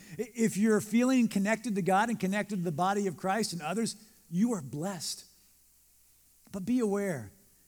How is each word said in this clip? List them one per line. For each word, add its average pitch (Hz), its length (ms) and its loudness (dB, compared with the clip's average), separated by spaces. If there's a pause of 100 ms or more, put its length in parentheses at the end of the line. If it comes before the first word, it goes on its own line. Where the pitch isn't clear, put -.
(180)
I-, 240 160 -6
if 220 220 0
you're 214 240 4
feeling 240 480 4
connected 214 460 0
to 196 80 0
God 190 280 4
and 214 100 -4
connected 202 360 -2
to 175 60 -2
the 180 80 0
body 196 360 0
of 165 100 -4
Christ 196 360 -2
and 170 100 -8
others, 190 340 -4 (340)
you 208 220 2
are 180 100 -2
blessed. 151 640 -8 (1300)
But 190 120 -10
be 247 140 0
aware 196 540 -2 (360)